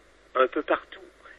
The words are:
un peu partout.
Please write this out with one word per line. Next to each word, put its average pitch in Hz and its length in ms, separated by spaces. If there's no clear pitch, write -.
un 127 140
peu 151 140
partout. - 380